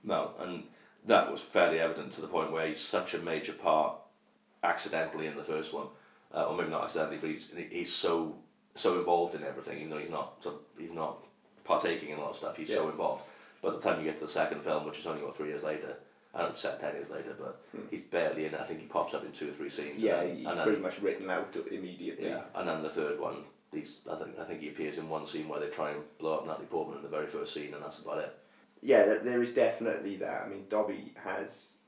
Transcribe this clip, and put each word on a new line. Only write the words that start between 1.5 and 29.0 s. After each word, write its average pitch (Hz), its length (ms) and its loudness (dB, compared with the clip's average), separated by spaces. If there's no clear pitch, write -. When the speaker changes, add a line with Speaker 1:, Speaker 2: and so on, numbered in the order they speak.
Speaker 1:
evident - 340 0
to 80 60 -10
the 80 80 -4
point 80 240 2
where 80 160 2
he's 76 120 -2
such 90 340 0
a 85 40 -2
major 80 340 -2
part 78 440 4
accidentally 78 640 0
in 76 100 -4
the 71 80 -6
first 78 280 -2
one. 73 140 -4
Uh, 80 100 2
or 82 120 0
maybe 85 140 0
not 76 140 0
accidentally, 76 340 0
but 78 120 -2
he's, 78 200 -8
he's 87 240 -4
so, 82 400 2
so 90 240 4
involved 87 360 4
in 76 80 -4
everything, 71 360 -6
even 78 120 -8
though 76 80 -4
he's 76 120 -6
not, 76 320 -4
so - 160 -6
he's 82 140 -10
not 80 260 -4
partaking 80 460 2
in 76 80 -4
a - 20 -6
lot 73 100 -4
of - 60 -8
stuff, - 200 -6
he's 80 120 -6
so - 160 4
Speaker 2:
Yeah. 78 60 0
Speaker 1:
involved. - 320 0
But - 180 0
the - 80 2
time 107 120 4
you 78 40 -2
get 78 160 0
to 76 60 -4
the - 60 -8
second 80 300 2
film, 78 220 2
which 76 140 -6
is - 80 -10
only, 78 160 -4
what, - 140 -6
three 76 120 -2
years 76 140 -4
later, 73 340 -4
I 85 80 -2
know 80 60 2
it's - 120 -6
set - 200 -2
ten 73 140 -2
years 69 140 -6
later, 71 300 -8
but - 240 -8
Speaker 2:
Hmm. - 180 -8
Speaker 1:
he's - 200 -6
barely 78 340 2
in 78 100 -2
it. 78 60 -2
I 78 40 -4
think 80 160 -6
he 78 60 -14
pops - 280 0
up - 100 -2
in 73 80 -10
two 76 160 -6
or 73 40 -6
three 73 180 -6
scenes, 73 320 -4
Speaker 2:
Yeah, 107 180 4
Speaker 1:
and 73 100 0
then, - 60 -6
Speaker 2:
he's 64 100 -6
Speaker 1:
and 87 120 0
then 80 80 2
Speaker 2:
pretty 104 160 4
much 92 180 -4
written 92 300 0
out 85 260 -2
immediately. - 580 -6
Speaker 1:
Yeah, - 140 -4
and 90 140 -2
then 80 140 -2
the 78 80 -2
third 78 280 0
one, 76 260 -4
he's, - 220 -6
I - 60 -4
think, - 220 -8
I - 60 -6
think 80 160 -6
he 76 80 -6
appears 76 300 -4
in 80 100 -6
one 78 180 -2
scene 78 220 -6
where 73 120 -4
they 73 80 -2
try 76 240 -2
and 73 80 -4
blow 78 160 0
up 78 120 -2
Natalie 76 200 -6
Portman 76 320 -2
in 73 40 -10
the 71 60 -10
very 76 180 -2
first - 280 -4
scene, 73 180 -6
and 76 100 -8
that's 73 180 -10
about 78 180 -4
it. - 180 -4
Speaker 2:
Yeah, 127 240 10